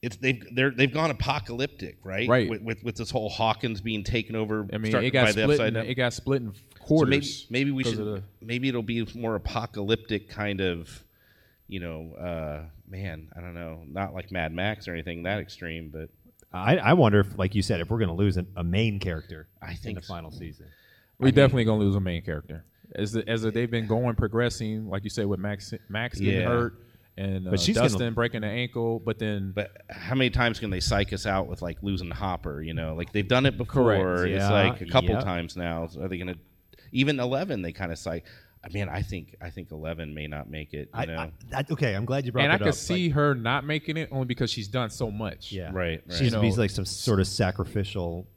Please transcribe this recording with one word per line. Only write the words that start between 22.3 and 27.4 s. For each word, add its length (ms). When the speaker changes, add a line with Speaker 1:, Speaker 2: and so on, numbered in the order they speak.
Speaker 2:
As 180
the, 140
as 140
the, 100
they've 200
been 160
going, 300
progressing, 720
like 140
you 60
said, 160
with 140
Max, 320
Max 320
getting 220
Speaker 1:
Yeah. 60
Speaker 2:
hurt, 340
and, 280